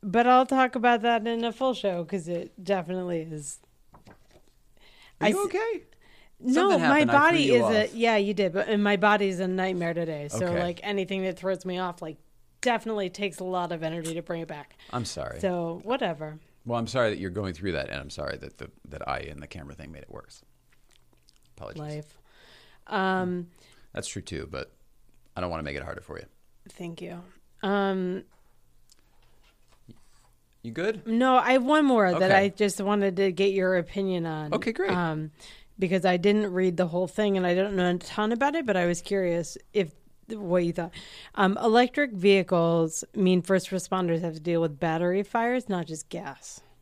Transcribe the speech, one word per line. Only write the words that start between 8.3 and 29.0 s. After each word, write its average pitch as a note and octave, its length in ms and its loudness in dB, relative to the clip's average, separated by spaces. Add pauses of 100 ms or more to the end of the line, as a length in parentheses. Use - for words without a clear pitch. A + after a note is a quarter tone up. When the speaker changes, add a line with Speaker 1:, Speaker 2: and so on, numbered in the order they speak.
Speaker 1:
did, F#3+ 200 0
but, F#3+ 140 -2
and G#3 160 2
my G3+ 140 2
body G3+ 320 4
is F3+ 100 -6
a F#3 80 -2
nightmare F#3 460 -2
today. D#3+ 340 -6
So E3 200 -4
Speaker 2:
Okay. F3 140 -2
Speaker 1:
like, F3 220 -4
anything G3 400 -4
that F#3 160 -4
throws F#3 260 -4
me F#3 120 -6
off, F3+ 240 -6
like, D#3+ 160 -12 (420)
definitely A3 500 -2
takes F#3+ 300 -6
a F#3 60 -8
lot F3+ 260 -4
of E3 120 -6
energy D#3+ 320 -6
to E3+ 60 -6
bring E3 200 -6
it D#3+ 60 -10
back. D3 280 -16 (160)
Speaker 2:
I'm A#2+ 140 -4
sorry. - 340 -8
Speaker 1:
So F3 440 -2
whatever. E3+ 540 -6 (280)
Speaker 2:
Well, A#2 120 -2
I'm A#2 100 -2
sorry A#2+ 240 2
that G2+ 80 -6
you're F#2+ 100 -4
going F#2+ 240 -4
through F#2 200 -6
that, C#2+ 160 -4
and C#2 120 -8
I'm C#2+ 80 -12
sorry C#2 280 -8
that C#2 200 -16
the, - 120 -14 (200)
that C#2+ 180 -10
I C2+ 120 -4
and D2 220 -14
the D2 60 -16
camera C#2+ 280 -16
thing D#2 180 -16
made D2+ 80 -18
it - 100 -20
worse. - 320 -20 (1120)
Apologies. - 240 -14
Speaker 1:
Life. D3+ 380 -12 (720)
Um, F#3 600 -2 (460)
Speaker 2:
That's - 160 -8
true F#2+ 120 -8
too, D2 300 -8
but - 220 -10 (640)
I G2 40 -6
don't F2+ 80 -4
wanna D#2+ 140 -6
make C#2+ 140 -6
it C2+ 60 -8
harder - 180 -10
for - 180 -14
you. - 60 -16 (440)
Speaker 1:
Thank E3+ 320 -14
you. F3 200 -12 (420)
Um, F#3+ 640 -2 (2500)